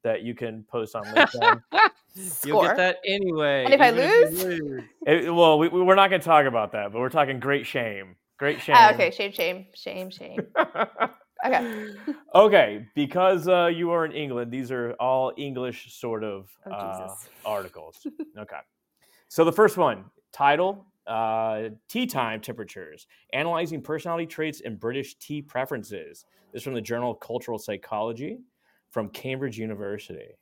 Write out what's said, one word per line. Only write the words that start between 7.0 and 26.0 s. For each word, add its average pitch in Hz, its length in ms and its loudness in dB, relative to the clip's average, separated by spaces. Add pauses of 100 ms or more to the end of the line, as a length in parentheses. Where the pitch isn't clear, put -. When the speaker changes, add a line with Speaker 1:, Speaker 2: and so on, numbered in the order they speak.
Speaker 1:
talking 135 300 0
great 135 280 -2
shame. 101 500 -8 (200)
Great 143 240 -4
shame. 147 180 0
Speaker 3:
Ah, 214 160 10
okay, 180 180 2
shame, 202 200 -6
shame, 185 420 -4
shame, 185 360 -14
shame. - 280 -14 (180)
Speaker 1:
<laughs> - 0 - (840)
Speaker 3:
Okay. 226 440 -2 (480)
Speaker 1:
Okay, 175 600 6
because, 180 540 0
uh, 175 260 4
you 170 180 -2
are 165 120 0
in 156 80 -6
England, 120 400 -6
these 127 180 -8
are 120 300 -4
all 131 380 0
English 127 600 -10
sort 113 240 -6
of, 98 280 -10 (160)
Speaker 3:
Oh, 98 40 -14
Speaker 1:
uh, 95 380 -10
Speaker 3:
Jesus. 98 200 -18 (180)
Speaker 1:
articles. 92 600 -10 (140)
Speaker 3:
<laughs> - 180 -16
Speaker 1:
Okay. 208 200 -14 (680)
So - 180 0
the 165 60 0
first 208 260 4
one, 113 260 0 (280)
title, 175 520 0 (220)
uh, 113 640 -2 (180)
Tea 247 180 -4
Time 113 360 -4
Temperatures, 95 640 -16 (260)
Analyzing 165 480 -4
Personality 165 460 -6
Traits 156 340 -8
and 110 180 -12
British 131 360 -8
Tea 147 260 -12
Preferences. 123 840 -10 (260)